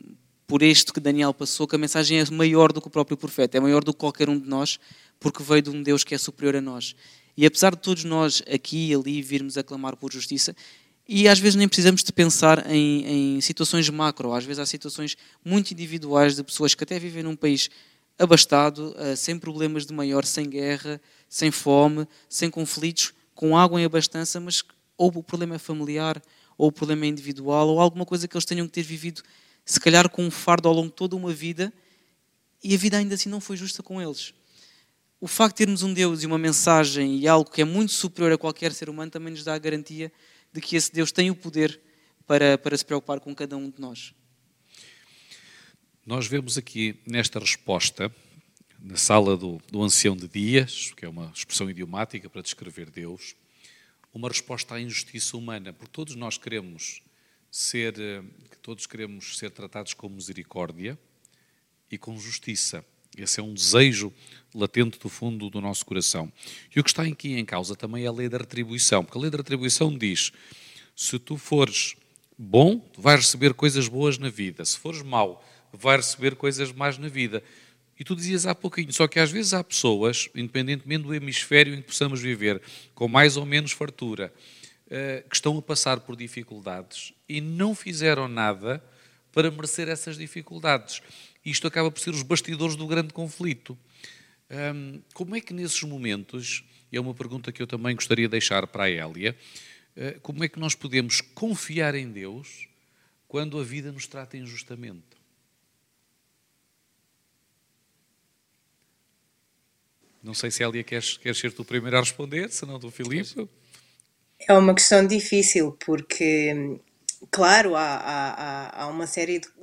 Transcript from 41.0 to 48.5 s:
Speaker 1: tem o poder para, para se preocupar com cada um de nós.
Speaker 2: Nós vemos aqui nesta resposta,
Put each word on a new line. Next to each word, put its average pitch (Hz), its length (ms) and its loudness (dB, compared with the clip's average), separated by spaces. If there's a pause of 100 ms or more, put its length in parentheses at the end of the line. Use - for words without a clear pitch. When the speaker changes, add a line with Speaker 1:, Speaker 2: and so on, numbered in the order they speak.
Speaker 1:
tem 185 200 2
o 180 40 -4
poder 156 440 -2 (480)
para, 143 300 6
para 143 200 -4
se - 80 -4
preocupar 143 340 -4
com 143 140 -14
cada 139 240 -10
um 139 120 -10
de 135 120 -16
nós. 123 320 -16 (1900)
Speaker 2:
Nós 120 220 -4
vemos 127 320 -4
aqui 110 480 -6
nesta 120 320 -2
resposta, 98 760 -2 (680)